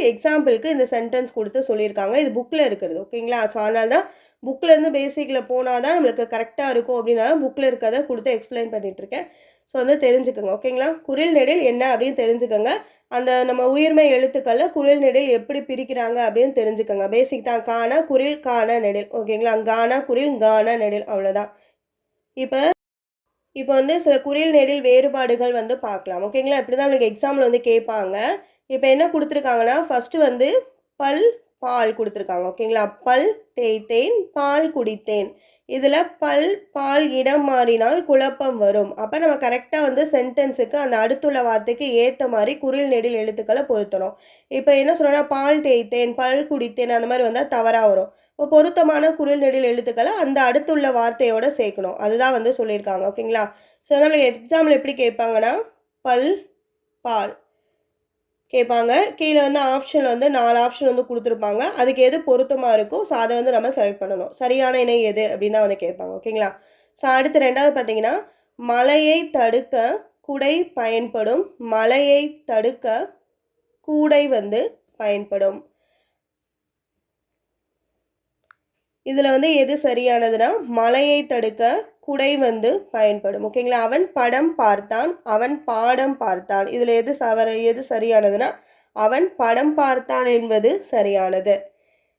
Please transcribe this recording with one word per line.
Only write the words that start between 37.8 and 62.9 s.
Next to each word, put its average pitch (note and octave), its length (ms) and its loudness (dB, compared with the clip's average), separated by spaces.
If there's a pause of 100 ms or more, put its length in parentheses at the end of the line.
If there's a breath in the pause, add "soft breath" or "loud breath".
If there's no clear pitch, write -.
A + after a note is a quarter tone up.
குழப்பம் C4+ 540 0
வரும். G3+ 380 2
அப்ப A3 220 -6
நம்ம D#4+ 180 2
கரெக்டா B3 440 -4
வந்து C#4 240 0
சென்டென்ஸுக்கு C4 720 -2
அந்த C4 220 0
அடுத்துள்ள C4 440 0
வார்த்தைக்கு A#3 520 -2
ஏத்த B3 340 2
மாதிரி A3+ 300 0
குறில் C#4 300 -2
நெடில் A#3 280 0
எழுத்துக்களை A3 460 -2
பொருத்தணும். G3+ 520 -4 (360 soft breath)
இப்ப C4+ 260 4
என்ன C#4 160 4
சொல்றேன்னா D4 340 2
பால் C#4+ 340 0
தேய்த்தேன், A#3+ 540 0
பல் C4 320 0
குடித்தேன் A#3+ 480 -4
அந்த A#3 120 0
மாதிரி B3 160 0
வந்தா A#3 260 0
தவறா A3+ 380 0
வரும். F#3+ 220 2 (160 soft breath)
இப்போ - 220 -6
பொருத்தமான D#4 680 4
குறில் C#4+ 300 0
நெடில் C4 260 2
எழுத்துக்களை A#3+ 440 -2
அந்த C#4+ 300 -2
அடுத்துள்ள C#4+ 480 2
வார்த்தையோட A#3 600 0
சேர்க்கணும். G3+ 460 -4
அதுதான் A#3 360 0
வந்து A#3 200 0
சொல்லியிருக்காங்க. G#3 540 -4
ஓகேங்களா? A3+ 380 -2 (420 soft breath)
So, - 100 0
நம்மளுக்கு D4 320 4
எக்ஸாம்பிள் D4+ 480 2
எப்படி C#4 180 -4
கேட்பாங்கன்னா A3+ 580 0 (520)
பல், B3+ 240 2 (760)
பால் G#3+ 300 -4 (1160)
கேட்பாங்க. A#3+ 400 2 (220)
கீழே D4+ 260 2
வந்து C#4+ 260 2
ஆப்ஷன்ல C4+ 360 0
வந்து B3 280 0
நாலு A#3+ 280 2
ஆப்ஷன் A#3+ 300 0
வந்து B3 160 0
கொடுத்துருப்பாங்க. A3+ 580 -4 (140)
அதுக்கு B3+ 260 2
எது B3+ 160 4
பொருத்தமா C4 520 0
இருக்கோ G#3+ 320 2